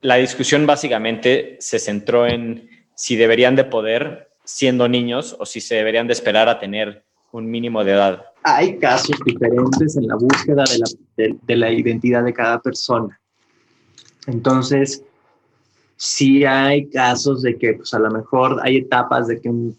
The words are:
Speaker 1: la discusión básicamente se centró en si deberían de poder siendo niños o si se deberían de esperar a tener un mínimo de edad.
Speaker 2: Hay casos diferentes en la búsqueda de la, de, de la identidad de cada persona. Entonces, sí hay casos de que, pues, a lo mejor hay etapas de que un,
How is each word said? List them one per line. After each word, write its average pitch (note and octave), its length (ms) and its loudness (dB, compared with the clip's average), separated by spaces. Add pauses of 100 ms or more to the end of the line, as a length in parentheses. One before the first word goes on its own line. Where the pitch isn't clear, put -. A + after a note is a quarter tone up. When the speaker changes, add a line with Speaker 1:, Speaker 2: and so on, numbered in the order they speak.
Speaker 1:
la B2+ 160 4
discusión C#3 500 2
básicamente A#2+ 920 0
se - 180 -4
centró A#2 480 0
en A#2 420 -6 (260)
si - 220 -4
deberían A#2 400 4
de C3+ 80 4
poder B2 640 -4 (160)
siendo B2+ 440 0
niños A#2+ 500 -2
o G#2 80 -10
si - 140 -12
se A#2 160 -4
deberían A2 300 0
de A#2+ 60 -2
esperar A2+ 360 2
a A#2 100 0
tener G#2 460 -8 (280)
un A2+ 180 -10
mínimo A#2 340 -4
de G2 80 0
edad. G2 300 2 (200)
Speaker 2:
Hay D#3 360 2
casos C3 460 0
diferentes B2+ 720 0
en B2 120 -2
la A2 80 -2
búsqueda C3+ 480 2
de B2 140 0
la, A2+ 80 0 (300)
de, A2 260 0
de A#2+ 140 -2
la A2+ 160 0
identidad A#2 500 0
de A#2+ 120 -2
cada A#2+ 260 -2
persona. A#2 580 -4 (1080)
Entonces, C3 760 0 (920)
sí C#3 480 2
hay C#3 440 2
casos B2+ 520 0
de B2 160 -2
que, A2+ 180 0
pues, - 200 -10
a A2+ 40 0
lo A2 120 2
mejor B2+ 520 0
hay C3 140 2
etapas B2 520 0
de A#2 120 -4
que - 80 -6
un, A#2 300 -4